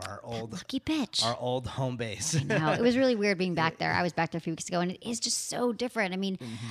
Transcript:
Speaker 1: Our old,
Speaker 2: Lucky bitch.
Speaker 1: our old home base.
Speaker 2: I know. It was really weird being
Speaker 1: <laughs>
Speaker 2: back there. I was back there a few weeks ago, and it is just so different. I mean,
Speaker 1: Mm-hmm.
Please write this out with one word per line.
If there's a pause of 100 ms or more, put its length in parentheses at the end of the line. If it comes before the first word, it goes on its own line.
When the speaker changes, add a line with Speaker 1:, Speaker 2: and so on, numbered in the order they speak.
Speaker 1:
Our
old,
Speaker 2:
Lucky
bitch.
Speaker 1:
our
old
home
base.
Speaker 2:
I
know.
It
was
really
weird
being
Speaker 1:
<laughs>
Speaker 2:
back
there.
I
was
back
there
a
few
weeks
ago,
and
it
is
just
so
different.
I
mean,
Speaker 1:
Mm-hmm.